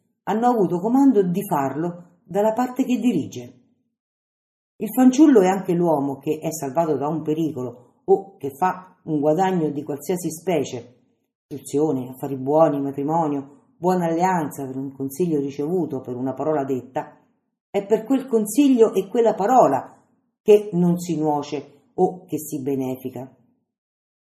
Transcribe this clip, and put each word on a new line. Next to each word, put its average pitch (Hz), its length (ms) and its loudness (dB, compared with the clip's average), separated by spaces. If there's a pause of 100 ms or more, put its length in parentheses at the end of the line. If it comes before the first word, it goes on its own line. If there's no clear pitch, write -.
(220)
hanno 220 240 -2
avuto 190 320 2
comando 233 460 4
di 175 200 -2
farlo 151 800 -4
dalla 208 300 0
parte 254 320 -2
che 247 140 -2
dirige. 151 600 -4 (1160)
Il 214 180 -8
fanciullo 254 460 8
è 185 80 4
anche 190 240 0
l'uomo 147 460 0
che 151 200 -4
è 160 140 -6
salvato 151 440 -2
da 139 120 -2
un 156 140 -4
pericolo 151 840 -6
o - 320 2
che - 200 -8
fa - 480 -4
un 156 140 -4
guadagno 160 520 2
di 139 120 -8
qualsiasi 160 480 -6
specie, 135 640 -6 (540)
istruzione, 139 640 -4
affari 139 260 -10
buoni, 143 440 2
matrimonio, 143 960 -4
buona 180 300 0
alleanza 165 580 -2
per 131 120 -8
un 135 160 -8
consiglio 143 480 -2
ricevuto, 143 600 -4
per 123 140 -10
una 127 200 -4
parola 147 300 -2
detta, 135 540 -8 (500)
è 196 160 -4
per 220 200 0
quel 262 220 -2
consiglio 226 680 4
e 190 160 -2
quella 226 260 2
parola 185 680 2 (400)
che 208 320 6
non 175 260 2
si 170 180 -6
nuoce 147 560 -2 (260)
o - 280 0
che 151 120 -6
si 147 220 -8
benefica. 131 720 -6 (880)